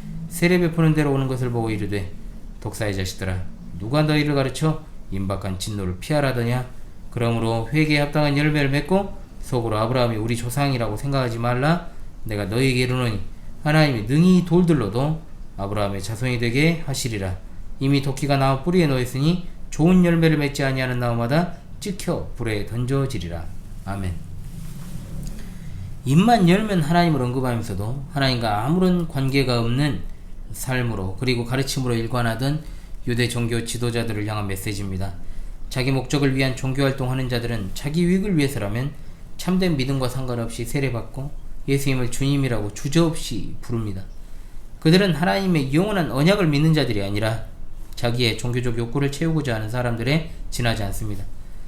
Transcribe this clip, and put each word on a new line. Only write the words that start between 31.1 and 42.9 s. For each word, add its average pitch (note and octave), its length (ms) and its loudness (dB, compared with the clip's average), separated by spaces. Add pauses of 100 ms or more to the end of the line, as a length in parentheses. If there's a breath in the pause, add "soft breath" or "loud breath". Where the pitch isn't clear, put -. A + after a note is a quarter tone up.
그리고 A#2+ 280 0
가르침으로 B2+ 500 0
일관하던 A#2+ 640 0 (460 loud breath)
유대 A#2+ 220 2
종교 A#2 340 -2
지도자들을 A2+ 640 -2
향한 G#2+ 200 -4
메시지입니다. G2 680 -4 (560 loud breath)
자기 C3 220 0
목적을 C3+ 440 2
위한 C3 220 0
종교활동하는 C3 720 0
자들은 A#2 440 -2
자기 D#3 300 0
유익을 F#3+ 340 2
위해서라면 B2+ 540 0 (460 loud breath)
참된 F#3 400 2
믿음과 C3 320 0
상관없이 A#2+ 560 -4
세례받고 C3 680 -2 (380)
예수님을 C3+ 420 2
주님이라고 C3 640 0
주저없이 C#3 880 0